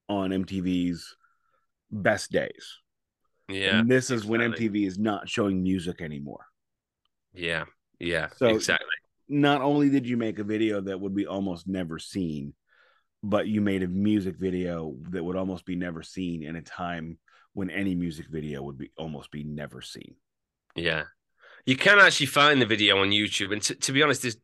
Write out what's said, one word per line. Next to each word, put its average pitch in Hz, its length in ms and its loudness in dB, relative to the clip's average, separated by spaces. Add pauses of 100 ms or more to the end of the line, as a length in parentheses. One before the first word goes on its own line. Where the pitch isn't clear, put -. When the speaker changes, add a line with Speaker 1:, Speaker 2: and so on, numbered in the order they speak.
Speaker 1:
on 95 240 0
M 95 100 0
T 95 160 -6
V's 90 560 -2 (760)
Best 107 440 -2
Days. - 460 -4 (680)
Speaker 2:
Yeah, 95 320 2
Speaker 1:
And 113 100 4
this 127 220 4
is 113 140 -2
when 113 160 0
Speaker 2:
exactly. 117 240 0
Speaker 1:
M 107 80 0
T 104 60 0
V 104 60 2
is 92 140 -4
not 104 300 -2
showing 98 340 0
music 90 380 -2
anymore. 71 440 -10 (880)
Speaker 2:
Yeah, 82 300 -4 (340)
yeah, 80 380 -2
Speaker 1:
So 123 140 2
Speaker 2:
exactly. 101 380 0 (420)
Speaker 1:
not 143 320 4
only 143 280 4
did 135 160 2
you 120 120 -2
make 110 220 -2
a 107 40 -4
video 107 380 0
that 95 180 -4
would 98 160 -4
be 101 120 0
almost 92 380 -4
never 92 320 -4
seen, 76 560 -6 (720)
but 101 240 0
you 107 140 2
made 98 220 2
a 92 40 0
music 95 500 0
video 87 580 -4 (140)
that 90 140 -6
would 90 120 -4
almost 92 300 -4
be 90 100 -6
never 87 260 -6
seen 85 420 -6
in 78 120 -10
a 82 60 -10
time 85 560 -8 (360)
when 98 160 -4
any 95 260 -2
music 85 340 -4
video 73 340 -8
would 71 140 -12
be, - 200 -12
almost 73 340 -10
be 73 120 -10
never 73 380 -10
seen. - 340 -18 (600)
Speaker 2:
Yeah. 82 280 -2 (640)
You 131 100 4
can 202 240 8
actually 165 260 8
find 143 340 6
the 120 60 6
video 101 340 4
on 98 120 4
YouTube, 101 420 0
and 104 80 -4
t-, - 140 -2
to - 160 -4
be 135 100 2
honest, 143 220 2
there's, 120 200 -4